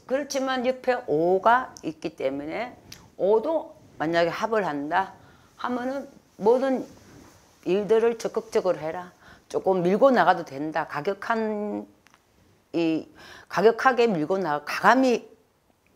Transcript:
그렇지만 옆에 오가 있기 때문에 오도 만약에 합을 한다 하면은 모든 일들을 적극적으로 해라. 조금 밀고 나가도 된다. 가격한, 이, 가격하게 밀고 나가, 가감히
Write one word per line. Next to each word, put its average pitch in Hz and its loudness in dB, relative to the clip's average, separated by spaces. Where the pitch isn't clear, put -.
그렇지만 262 -4
옆에 254 -2
오가 190 2
있기 160 -10
때문에 156 -6
오도 226 0
만약에 170 2
합을 214 -2
한다 156 -4
하면은 247 -6
모든 247 2
일들을 220 2
적극적으로 190 -2
해라. 170 -10
조금 185 0
밀고 208 4
나가도 175 4
된다. 151 -6
가격한, 208 -4
이, 160 -2
가격하게 233 4
밀고 185 0
나가, 147 -2
가감히 240 2